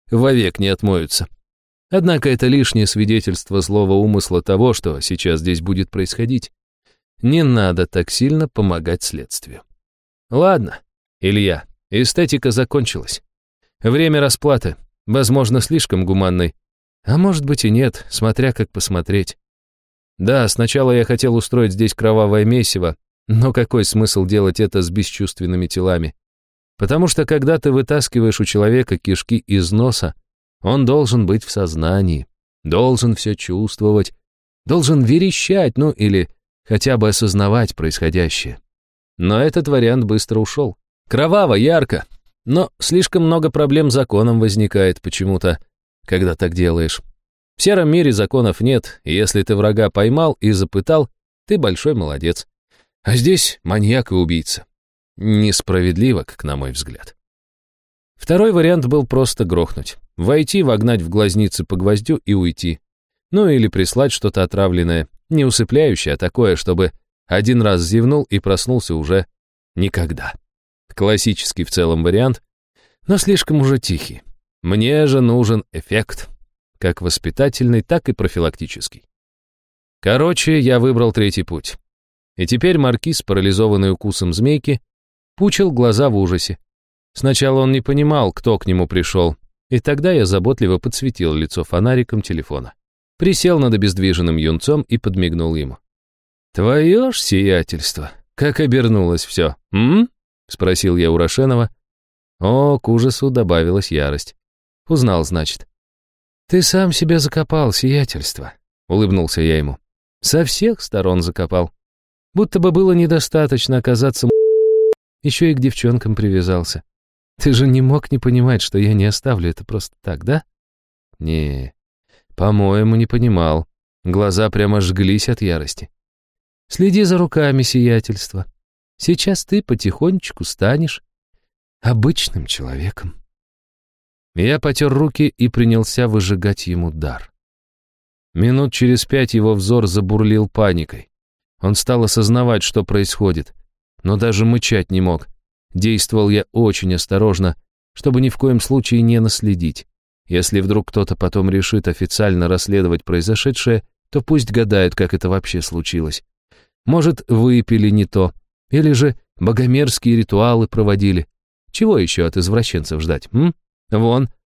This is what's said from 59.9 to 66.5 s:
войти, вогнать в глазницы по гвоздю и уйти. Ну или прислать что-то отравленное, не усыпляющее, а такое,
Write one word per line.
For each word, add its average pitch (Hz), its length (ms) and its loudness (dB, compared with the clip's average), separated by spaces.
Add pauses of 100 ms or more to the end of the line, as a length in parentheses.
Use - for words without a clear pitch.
войти, 147 440 0
вогнать 117 400 2
в 82 80 -8
глазницы 101 540 0
по 95 140 -8
гвоздю 104 480 0
и 101 80 0
уйти. 87 460 -2 (520)
Ну 202 160 4
или 127 200 4
прислать 120 440 0
что-то 98 320 -2
отравленное, 87 640 0 (220)
не 151 160 2
усыпляющее, 117 680 0
а 71 40 -6
такое, 95 380 0